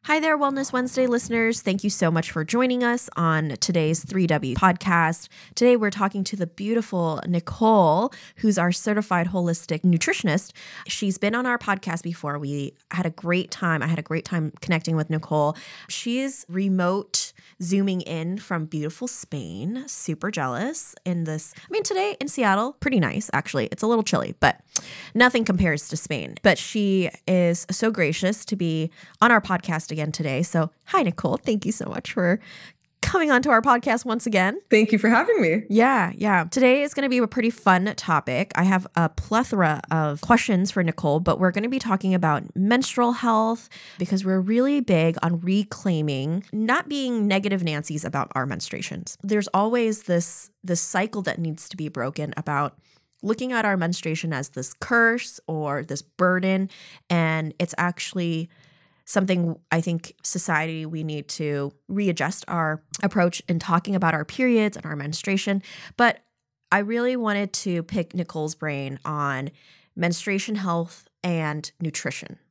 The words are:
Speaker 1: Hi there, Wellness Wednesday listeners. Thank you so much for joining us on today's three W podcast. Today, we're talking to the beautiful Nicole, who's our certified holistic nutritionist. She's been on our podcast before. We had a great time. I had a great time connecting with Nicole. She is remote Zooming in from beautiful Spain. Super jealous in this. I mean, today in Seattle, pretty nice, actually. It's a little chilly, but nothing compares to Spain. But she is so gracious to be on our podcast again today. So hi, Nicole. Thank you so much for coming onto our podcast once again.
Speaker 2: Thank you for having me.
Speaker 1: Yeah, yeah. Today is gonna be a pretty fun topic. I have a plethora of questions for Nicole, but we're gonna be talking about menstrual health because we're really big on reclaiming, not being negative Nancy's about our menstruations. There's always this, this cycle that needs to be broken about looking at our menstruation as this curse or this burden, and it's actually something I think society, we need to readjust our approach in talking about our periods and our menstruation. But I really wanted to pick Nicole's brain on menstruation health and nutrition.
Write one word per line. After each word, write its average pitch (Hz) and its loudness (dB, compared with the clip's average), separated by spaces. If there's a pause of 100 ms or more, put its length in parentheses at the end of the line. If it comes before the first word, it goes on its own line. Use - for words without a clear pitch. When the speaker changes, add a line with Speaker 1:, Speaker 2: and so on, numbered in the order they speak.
Speaker 1:
Hi 311 2
there, 311 2
Wellness 277 0
Wednesday 254 0
listeners. 233 0
Thank 190 0
you 208 0
so 175 2
much 165 0
for 156 -4
joining 247 2
us 240 0
on 160 0
today's 165 2
three 190 0
W 143 0
podcast. 175 2 (260)
Today, 247 6
we're 214 0
talking 196 -2
to 202 -6
the 180 -2
beautiful 190 -2
Nicole, 185 4 (240)
who's 208 2
our 175 2
certified 190 0
holistic 170 -2
nutritionist. 175 2 (340)
She's 196 -4
been 208 -2
on 247 -2
our 247 0
podcast 190 -4
before. 151 -6
We 143 -6 (160)
had 175 -2
a 160 0
great 175 -2
time. 165 -2
I 135 -2
had 160 0
a 151 -6
great 160 -6
time 160 -4
connecting 165 -2
with 156 -2
Nicole. 156 0 (320)
She 240 -4
is 269 -4
remote 185 0 (300)
Zooming 190 0
in 165 -6
from 170 -6
beautiful 160 -6
Spain. 143 -6
Super 165 -6
jealous 156 -4 (120)
in 175 -2
this. 156 -6
I - -14
mean, 427 -2
today 392 -2
in 285 -4
Seattle, 226 0
pretty 254 2
nice, 156 0
actually. - -2
It's - -6
a 214 0
little 226 2
chilly, - -2
but - 2 (540)
nothing 247 6
compares 175 2
to 156 -6
Spain. 98 -6
But 180 6
she 196 0 (180)
is 175 2
so 220 0
gracious 185 0
to 202 -4
be 160 0 (320)
on 240 8
our 220 8
podcast 175 -4
again 151 -2
today. 147 -2
So 165 0 (140)
hi, 359 2
Nicole. - 0
Thank - -2
you - -2
so - -2
much - -10
for 180 2 (600)
coming 330 2
onto 262 4
our 226 6
podcast 240 4
once 240 -2
again. 214 2 (120)
Speaker 2:
Thank 214 6
you 220 4
for 220 4
having 269 6
me. 185 4
Speaker 1:
Yeah, 226 4
yeah. 190 2
Today 262 4
is 294 -4
gonna 277 0
be 254 2
a 226 4
pretty 233 0
fun 196 4
topic. 151 0
I 175 4
have 185 2
a 170 2
plethora 202 0 (120)
of 151 0
questions - 2
for 185 0
Nicole, 160 0
but 175 0
we're 180 4
gonna 208 -2
be 262 -2
talking 196 0
about 165 2 (140)
menstrual 240 2
health 226 0 (300)
because 190 0
we're 190 2
really 247 2
big 165 4
on 170 0
reclaiming, 170 0 (100)
not 240 0
being 247 -2
negative 196 0
Nancy's 151 -2
about - -4
our 135 0
menstruations. - -8
There's 202 0
always 220 0
this, - -2 (140)
this 175 0
cycle 202 -2
that 170 -4
needs 160 -4
to - -12
be 151 -6
broken 139 -6
about 143 -4 (440)
looking 240 -2
at 226 0
our 196 2
menstruation 165 -2
as 135 -4
this - -8
curse 233 0
or 151 -4
this 143 -8
burden, 185 0 (420)
and 160 0
it's 175 -2
actually 170 -4 (580)
something 180 0 (120)
I 165 2
think 165 -4
society, 160 -2
we 160 -6
need 151 -8
to 143 -4 (160)
readjust 185 -2
our 156 -2 (200)
approach 180 0
in 170 0
talking 185 0
about 170 2
our 151 -2
periods 226 2
and - -14
our 151 -8
menstruation. 190 -2 (340)
But 240 2 (520)
I 190 4
really 240 0
wanted 202 -2
to 170 -2
pick 170 -4
Nicole's 160 -4
brain 139 -6
on 139 -4 (440)
menstruation 190 -2
health 170 -4 (160)
and 156 -4 (100)
nutrition. - -8 (120)